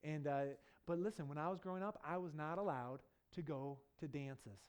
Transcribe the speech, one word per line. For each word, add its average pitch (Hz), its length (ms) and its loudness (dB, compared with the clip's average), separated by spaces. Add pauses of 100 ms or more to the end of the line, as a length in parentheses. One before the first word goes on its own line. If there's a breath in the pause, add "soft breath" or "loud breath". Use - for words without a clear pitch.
And, 151 240 0
uh, 139 140 6 (460 loud breath)
but 170 120 2
listen, 175 300 2
when 147 100 -2
I 156 100 4
was 185 120 2
growing 185 240 0
up, 214 200 -2
I 160 120 0
was 175 180 0
not 156 240 0
allowed 139 400 0 (380 soft breath)
to 175 60 -2
go 139 360 -2 (220)
to 160 80 -4
dances. 135 500 -4 (100)